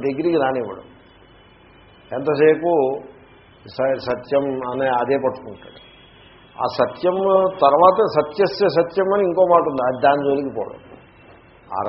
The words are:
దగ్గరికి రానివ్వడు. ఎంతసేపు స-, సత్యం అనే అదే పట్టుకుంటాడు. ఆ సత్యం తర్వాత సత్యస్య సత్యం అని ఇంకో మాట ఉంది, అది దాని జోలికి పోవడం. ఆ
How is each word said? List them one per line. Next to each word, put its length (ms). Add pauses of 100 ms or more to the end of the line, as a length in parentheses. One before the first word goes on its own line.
దగ్గరికి 380
రానివ్వడు. 400 (1300)
ఎంతసేపు 560 (1040)
స-, 320
సత్యం 380 (260)
అనే 160 (140)
అదే 240
పట్టుకుంటాడు. 540 (840)
ఆ 20 (140)
సత్యం 360 (480)
తర్వాత 360 (160)
సత్యస్య 520 (100)
సత్యం 360
అని 160
ఇంకో 140 (100)
మాట 180
ఉంది, 180
అది 160
దాని 220
జోలికి 300
పోవడం. 240 (960)
ఆ 120